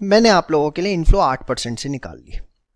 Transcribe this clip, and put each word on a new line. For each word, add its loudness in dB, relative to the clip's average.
मैंने 4
आप 2
लोगों 0
के -6
लिए -2
इनफ्लो 4
आठ -2
परसेंट -6
से -10
निकाल -10
लिए। -14